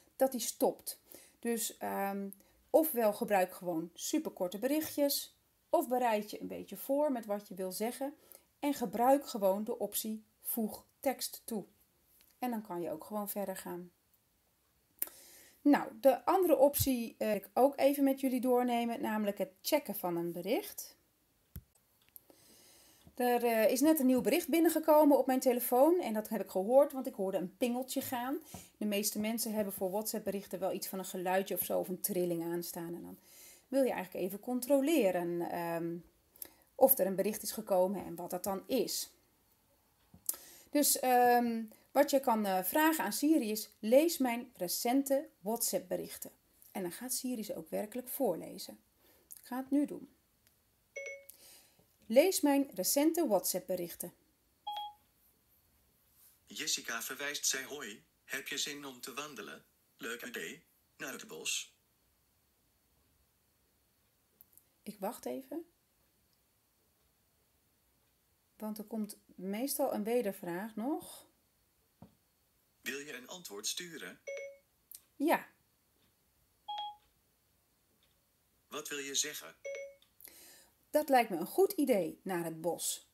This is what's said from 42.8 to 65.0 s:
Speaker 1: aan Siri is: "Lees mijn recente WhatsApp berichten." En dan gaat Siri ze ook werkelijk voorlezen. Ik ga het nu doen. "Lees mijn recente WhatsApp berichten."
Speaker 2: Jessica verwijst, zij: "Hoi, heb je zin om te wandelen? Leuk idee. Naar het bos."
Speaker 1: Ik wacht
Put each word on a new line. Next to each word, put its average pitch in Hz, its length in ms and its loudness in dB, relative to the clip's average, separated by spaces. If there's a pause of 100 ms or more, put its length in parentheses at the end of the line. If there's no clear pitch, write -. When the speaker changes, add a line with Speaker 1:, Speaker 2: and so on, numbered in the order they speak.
Speaker 1:
aan 208 80 -2
Siri 285 380 2
is: 214 280 -4
"Lees 269 400 4
mijn 240 380 -2
recente 269 720 0 (120)
WhatsApp 196 480 -2
berichten." 170 420 -8 (420)
En 208 100 -6
dan 170 100 -4
gaat 254 200 -8
Siri 247 320 -6
ze - 120 -8
ook 165 120 -12
werkelijk 214 400 -6
voorlezen. 175 680 -4 (640)
Ik - 60 -20
ga 247 100 -8
het 262 140 -6
nu 285 160 4
doen. - 220 -10 (2000)
"Lees 302 340 6
mijn 277 340 4
recente 311 520 2
WhatsApp 180 400 0
berichten." 175 460 -6 (2250)
Speaker 2:
Jessica 117 560 -4
verwijst, 143 440 -6
zij: 135 180 -2
"Hoi, 131 400 -12 (200)
heb 135 240 -10
je 143 100 -6
zin 143 260 -6
om 127 160 -14
te 127 140 -12
wandelen? 135 500 -12 (320)
Leuk 117 260 -10
idee. 117 420 -12 (320)
Naar 143 160 -10
het - 140 -14
bos." - 480 -8 (3000)
Speaker 1:
Ik - 160 -14
wacht 208 280 -8